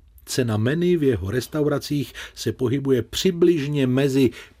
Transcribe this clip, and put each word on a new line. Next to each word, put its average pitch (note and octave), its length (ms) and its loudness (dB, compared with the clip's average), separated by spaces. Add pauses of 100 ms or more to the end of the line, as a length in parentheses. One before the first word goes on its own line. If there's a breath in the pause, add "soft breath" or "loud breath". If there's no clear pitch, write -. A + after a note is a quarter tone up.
(260)
Cena A#2 300 -2
menu E3 420 0
v D3+ 40 0
jeho G2+ 280 0
restauracích C#3+ 840 -4 (220 loud breath)
se - 180 -4
pohybuje C3 500 0
přibližně E3 840 0
mezi C3 440 2 (300 loud breath)